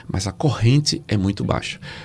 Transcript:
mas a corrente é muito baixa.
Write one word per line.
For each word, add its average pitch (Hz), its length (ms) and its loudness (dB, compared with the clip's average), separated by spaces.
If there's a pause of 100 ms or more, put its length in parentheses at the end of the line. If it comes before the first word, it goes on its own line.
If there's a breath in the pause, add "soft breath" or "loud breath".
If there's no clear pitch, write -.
(120)
mas 95 160 -2
a 95 40 -4
corrente 135 760 2
é - 80 0
muito 98 280 0
baixa. - 360 -2 (260 loud breath)